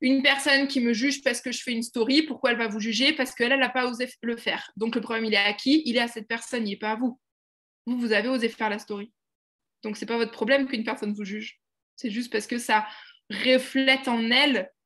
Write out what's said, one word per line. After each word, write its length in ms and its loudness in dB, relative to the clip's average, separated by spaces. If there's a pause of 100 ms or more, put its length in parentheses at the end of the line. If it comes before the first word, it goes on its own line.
Une 200 4
personne 460 4
qui 120 -2
me 120 2
juge 300 0
parce 180 0
que 100 -6
je 120 -6
fais 100 -6
une 100 -4
story, 400 2
pourquoi 280 0
elle 80 0
va 100 -2
vous 120 -6
juger ? 340 2
Parce 200 -4
qu'elle, 180 0
elle 80 4
n'a 100 2
pas 160 0
osé 200 -4
f-, 160 -14
le 140 -2
faire. 400 -6
Donc, 180 -2
le 60 0
problème, 240 -2
il 100 0
est 40 4
à 160 2
qui ? 320 4
Il 100 0
est 40 4
à 80 0
cette 200 -12
personne, 380 -4
il 60 -4
n'est 60 -6
pas 140 -2
à 40 -2
vous. 220 -4 (680)
Vous, 120 -2
vous 140 -2
avez 160 2
osé 200 0
faire 200 -4
la 100 -2
story. 340 -10 (720)
Donc, 140 -6
c'est 100 -8
pas 120 -2
votre 120 0
problème 380 2
qu'une 160 -2
personne 300 -4
vous 100 -8
juge. 340 -10 (380)
C'est 140 -6
juste 200 -6
parce 160 -2
que 120 -4
ça 280 0 (440)
reflète 760 2
en 220 0
elle 400 2 (140)